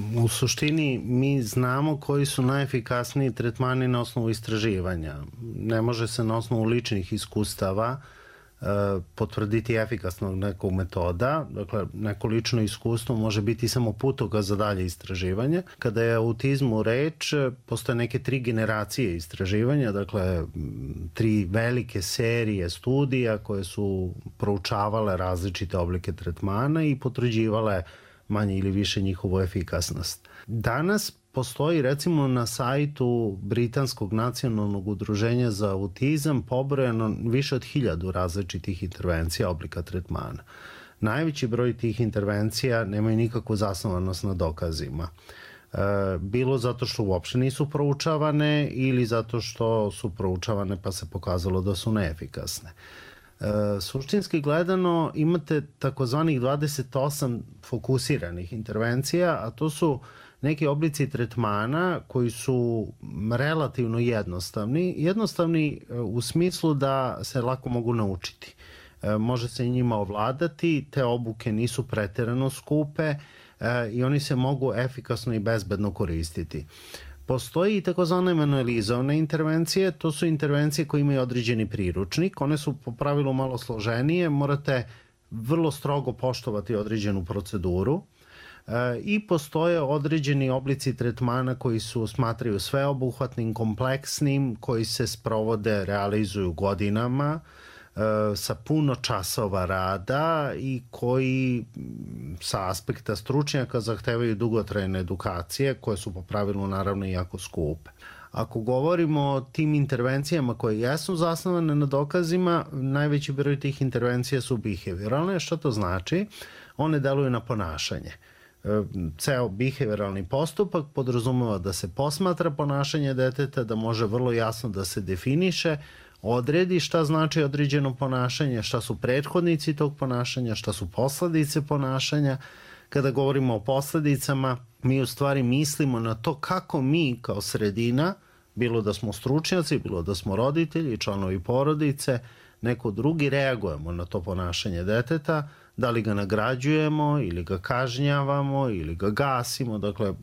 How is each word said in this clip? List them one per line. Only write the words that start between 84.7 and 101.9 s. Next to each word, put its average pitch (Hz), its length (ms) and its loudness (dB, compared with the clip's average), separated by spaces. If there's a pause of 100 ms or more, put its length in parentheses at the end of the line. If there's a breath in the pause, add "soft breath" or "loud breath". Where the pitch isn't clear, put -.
vrlo 143 400 2
strogo 143 420 -2
poštovati 117 600 -2
određenu 104 500 0
proceduru, 95 800 0 (640 loud breath)
e, - 60 -6 (320)
i 208 220 0
postoje 165 540 2
određeni 143 720 2
oblici 135 460 0
tretmana 123 580 0
koji 117 260 0
su, 113 260 -4
smatraju 113 540 0
sveobuhvatnim, 127 920 0
kompleksnim, 131 1080 0
koji 113 240 0
se 113 220 -2
sprovode, 110 800 0
realizuju 101 680 0
godinama, 110 880 0 (560 loud breath)
e, 98 40 -4 (360)
sa - 180 -4
puno 151 400 2
časova 98 720 -2
rada 101 920 0
i 127 340 -4
koji, 127 760 0 (120)
m, 58 640 -10